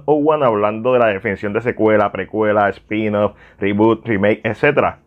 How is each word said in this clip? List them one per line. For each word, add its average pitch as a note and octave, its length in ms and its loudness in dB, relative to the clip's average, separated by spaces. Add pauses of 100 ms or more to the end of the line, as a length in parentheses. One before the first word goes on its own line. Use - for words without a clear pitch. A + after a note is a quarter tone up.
oh C#3+ 100 2
one D3+ 280 0
hablando A2+ 500 0
de B2 60 2
la A#2 80 4
definición G2+ 460 -4
de A2 80 -2
secuela, G#2+ 500 0
precuela, G#2 580 0
spin-off, G#2 640 -4 (260)
reboot, G#2+ 480 0
remake, G#2 360 0
etcétera. B2+ 640 -2